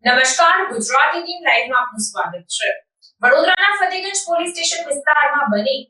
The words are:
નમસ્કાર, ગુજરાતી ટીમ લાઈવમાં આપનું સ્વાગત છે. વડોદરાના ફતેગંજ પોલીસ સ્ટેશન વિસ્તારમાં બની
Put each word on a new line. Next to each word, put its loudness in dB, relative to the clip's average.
નમસ્કાર, 4
ગુજરાતી 0
ટીમ -12
લાઈવમાં 0
આપનું -6
સ્વાગત -8
છે. -4
વડોદરાના 4
ફતેગંજ -2
પોલીસ -2
સ્ટેશન -6
વિસ્તારમાં 2
બની -2